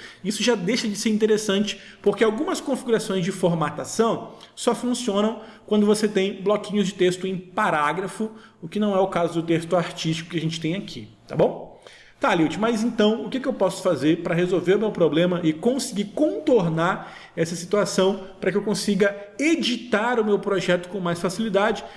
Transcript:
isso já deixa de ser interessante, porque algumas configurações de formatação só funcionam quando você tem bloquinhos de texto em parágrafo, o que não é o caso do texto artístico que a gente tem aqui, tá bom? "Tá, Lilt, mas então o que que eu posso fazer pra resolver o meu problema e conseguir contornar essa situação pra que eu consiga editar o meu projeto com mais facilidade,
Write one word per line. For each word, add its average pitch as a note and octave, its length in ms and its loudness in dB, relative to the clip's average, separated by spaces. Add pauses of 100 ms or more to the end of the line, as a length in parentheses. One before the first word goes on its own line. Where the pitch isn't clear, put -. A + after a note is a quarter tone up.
(240)
isso F#3+ 180 -4
já A#3+ 140 2
deixa A3 320 -2
de G3+ 80 -4
ser A3+ 140 -2
interessante, G#3 680 0 (220)
porque G3+ 220 2
algumas C4 360 0
configurações G#3 640 -2
de F#3+ 80 0
formatação E3+ 1000 0 (240)
só - 180 0
funcionam A3+ 680 -2 (280)
quando G#3 180 4
você G#3 220 4
tem G3 340 0
bloquinhos G3+ 460 0
de F#3+ 80 -6
texto F3+ 320 0
em F#3+ 100 -4
parágrafo, F#3 920 -2 (280)
o E3+ 80 -14
que G3+ 120 -6
não G#3 160 2
é F#3 40 4
o F#3+ 80 4
caso E3+ 320 -2
do D#3+ 60 -4
texto E3 300 0
artístico E3 560 -2
que F3 60 -6
a D3+ 40 -2
gente D#3+ 180 -4
tem D#3+ 140 -2
aqui, F3+ 360 -10 (180)
tá - 80 -10
bom? - 360 0 (480)
"Tá, A#3+ 140 2
Lilt, E3 220 2
mas G#3+ 300 0
então A3+ 400 2
o G#3 40 -8
que C4 80 -6
que B3+ 120 -4
eu - 40 -2
posso F#3 300 0
fazer E3 400 2
pra F3 100 -2
resolver F3+ 420 2
o G#3 40 2
meu G#3+ 120 0
problema E3+ 520 2
e D#3 80 2
conseguir G3+ 540 -2 (100)
contornar G#3 1000 2 (220)
essa E3+ 180 -2
situação G3 680 0 (180)
pra G3 100 0
que F3 80 -2
eu G3 40 2
consiga G3+ 520 2 (240)
editar A#3+ 840 0
o - 20 0
meu G#3 160 2
projeto F3+ 480 0
com G3+ 140 -8
mais E3+ 180 0
facilidade, G3+ 640 0 (140)